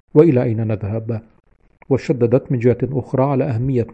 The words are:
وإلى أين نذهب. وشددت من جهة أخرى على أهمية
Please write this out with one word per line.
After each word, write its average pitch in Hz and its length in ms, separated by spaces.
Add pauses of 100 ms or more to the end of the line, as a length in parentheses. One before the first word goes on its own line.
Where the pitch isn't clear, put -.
(140)
وإلى 147 280
أين 113 240
نذهب. 110 540 (680)
وشددت 123 640
من 127 60
جهة 117 240
أخرى 131 420
على 135 200
أهمية 120 500